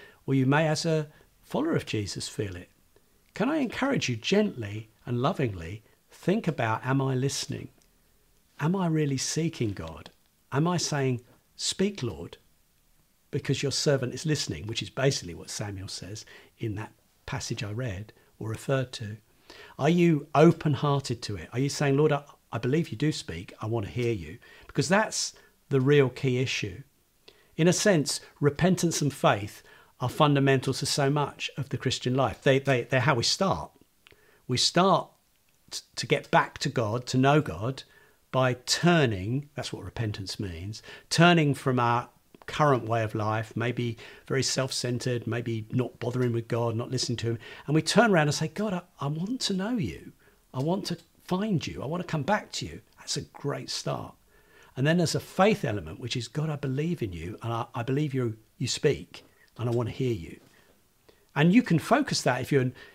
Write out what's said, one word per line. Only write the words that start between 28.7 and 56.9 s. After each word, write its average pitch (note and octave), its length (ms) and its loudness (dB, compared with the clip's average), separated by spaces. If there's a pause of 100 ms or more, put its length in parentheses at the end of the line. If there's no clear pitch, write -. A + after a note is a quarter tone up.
and C#3+ 120 0
faith G#2+ 480 0 (380)
are B2 100 -2
fundamental C#3 640 4
to - 120 -4
so C#3 240 0
much - 460 -2
of - 140 -6
the A#2+ 80 -4
Christian - 360 -2
life. B2+ 280 0
They, C3+ 180 6
they, C3+ 240 0
they're C3 160 0
how C#3 160 4
we A#2 80 2
start. B2+ 480 0 (760)
We B2+ 100 0
start F3 520 4 (600)
t-, - 80 -10 (160)
to - 120 -6
get C#3+ 220 0
back - 300 4
to D#3 100 -2
God, A#2+ 380 -2
to C3 100 0
know C#3 240 6
God, A2 420 -6 (460)
by B2+ 260 2 (100)
turning, C3 880 2
that's - 160 -8
what - 140 -10
repentance G2 540 -6
means, F#2+ 420 -8 (280)
turning E3 440 6
from C3 260 0
our A#2+ 300 2 (380)
current - 360 4
way A2+ 200 0
of G#2+ 120 -4
life, A2 400 -2
maybe A#2 420 -2 (300)
very C3 160 0
self-centered, B2 840 -2
maybe A#2 460 -4
not B2 280 -2
bothering A#2+ 340 0
with A#2 160 -4
God, A#2 260 0
not A#2+ 160 -4
listening B2+ 260 -2
to A#2 100 -4
him, A2+ 120 -2 (280)
and D3 80 0
we D#3 60 4
turn G#3+ 300 4
around D#3 160 4
and C#3+ 80 0
say, D#3 140 -4
"God, G#3 240 -4
I, F3 80 -6 (180)
I C#3 80 -4
want F#3 340 -4
to - 120 -2
know G#3 240 -2
you. G2+ 340 -6 (420)
I B2+ 60 -4
want E3+ 280 -2
to E3+ 100 -6 (260)
find F#3+ 420 -2
you. E2+ 160 -8
I A2 40 -6
want E3 160 -6
to - 100 -8
come D3+ 120 -2
back G3+ 300 -2
to - 120 -8
you." D#2 160 -12 (160)
That's - 180 -8
a C#3+ 60 -4
great C3 480 -8
start. - 460 -8 (600)
And B2+ 100 0
then E3 120 4
there's E3 180 2
a C3+ 60 -2
faith - 420 2
element, G2+ 360 -6
which B2+ 180 -6
is, A#2 100 -6
"God, D3+ 220 -4
I D3 80 -4
believe C#3+ 440 -4